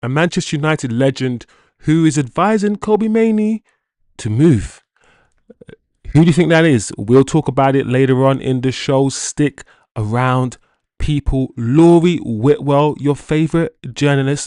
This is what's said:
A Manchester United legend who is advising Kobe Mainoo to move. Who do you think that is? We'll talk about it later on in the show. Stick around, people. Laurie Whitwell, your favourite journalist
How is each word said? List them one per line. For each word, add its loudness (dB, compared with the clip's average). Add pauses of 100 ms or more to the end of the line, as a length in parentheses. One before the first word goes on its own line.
A -6
Manchester -2
United -2
legend -2 (360)
who 2
is 2
advising -2
Kobe -2
Mainoo 0 (580)
to -8
move. 2 (1300)
Who 6
do 6
you 4
think 2
that 4
is? 2
We'll 4
talk 0
about 0
it 0
later 2
on 0
in -2
the -2
show. -2
Stick -6 (320)
around, -2 (400)
people. -2
Laurie 4
Whitwell, 0
your -2
favourite -2 (200)
journalist -2